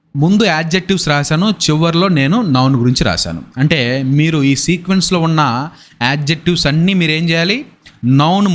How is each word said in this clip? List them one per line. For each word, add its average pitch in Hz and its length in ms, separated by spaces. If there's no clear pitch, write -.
ముందు 185 280
యాడ్జెక్టివ్స్ 175 680
రాశాను, 156 360
చివర్లో 165 440
నేను 147 180
నౌన్ 131 260
గురించి 123 260
రాశాను. 82 340
అంటే 151 180
మీరు 160 180
ఈ - 20
సీక్వెన్స్‌లో 180 640
ఉన్న 160 140
యాడ్జెక్టివ్స్ 151 640
అన్నీ 170 300
మీరు 156 160
ఏం 165 140
చేయాలి, 170 260
నౌన్ 190 340